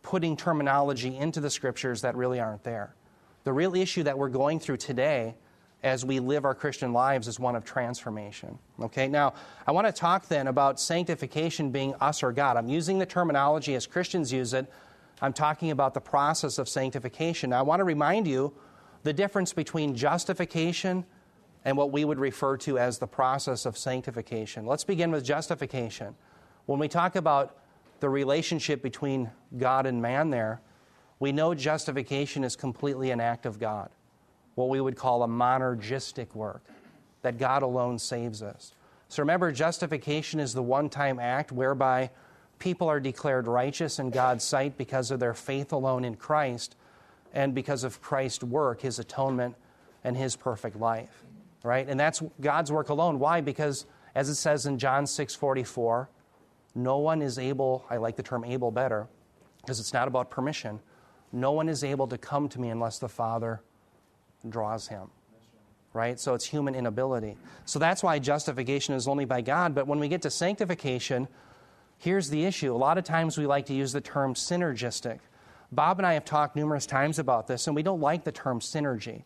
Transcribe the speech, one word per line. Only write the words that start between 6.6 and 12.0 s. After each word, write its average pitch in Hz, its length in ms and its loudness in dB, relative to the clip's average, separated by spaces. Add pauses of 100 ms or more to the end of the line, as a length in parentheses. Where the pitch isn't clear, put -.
lives 127 340 2
is 117 140 -8
one 123 160 0
of 110 80 -4
transformation. 110 920 -8 (220)
Okay, 131 280 0
now, 143 260 4 (320)
I 139 60 4
want 196 140 4
to 202 60 4
talk 180 360 2
then 143 180 0
about 139 320 4
sanctification 160 920 -2
being 135 320 -2